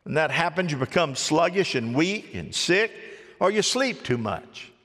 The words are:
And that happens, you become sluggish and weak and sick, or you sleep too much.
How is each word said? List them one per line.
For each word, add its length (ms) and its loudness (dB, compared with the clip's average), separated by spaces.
And 120 -6
that 160 2
happens, 400 0
you 40 0
become 380 0
sluggish 640 2
and 180 -2
weak 400 0
and 180 -8
sick, 380 2
or 140 2
you 100 2
sleep 400 0
too 160 0
much. 540 -8